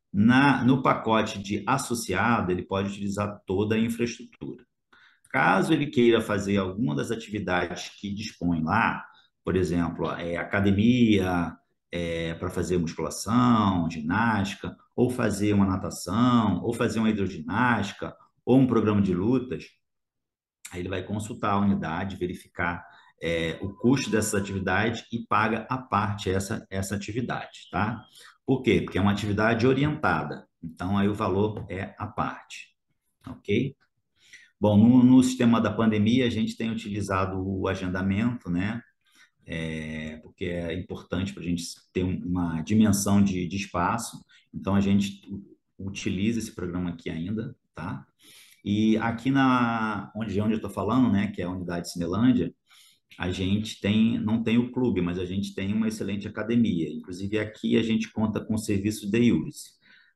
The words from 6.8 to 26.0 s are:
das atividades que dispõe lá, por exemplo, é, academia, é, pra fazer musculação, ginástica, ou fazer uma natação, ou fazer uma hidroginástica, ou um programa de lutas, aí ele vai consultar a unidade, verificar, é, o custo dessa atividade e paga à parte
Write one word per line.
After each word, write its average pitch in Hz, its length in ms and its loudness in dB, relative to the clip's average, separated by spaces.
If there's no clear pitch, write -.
das 139 180 -4
atividades 90 840 -4
que 101 160 -8
dispõe 87 480 -4
lá, 85 420 0
por 87 140 -2
exemplo, 82 560 -2
é, 85 240 -6
academia, 98 1200 2
é, 82 440 -4
pra 87 160 -6
fazer 90 280 -2
musculação, 95 1120 2
ginástica, 95 840 -2
ou 127 140 4
fazer 104 440 0
uma 101 120 4
natação, 95 960 0
ou 120 120 -2
fazer 117 260 -2
uma 110 100 2
hidroginástica, 98 1040 -2
ou 127 140 6
um 131 80 6
programa 107 340 4
de 92 120 2
lutas, 98 520 -2
aí 90 60 -10
ele 92 100 -6
vai 92 140 -4
consultar 104 480 -4
a 101 80 2
unidade, 95 560 0
verificar, 87 680 -6
é, 82 400 -2
o 101 140 -6
custo 131 340 2
dessa 104 300 0
atividade 98 720 -2
e 117 60 -4
paga 110 500 0
à 127 80 -4
parte 101 540 -2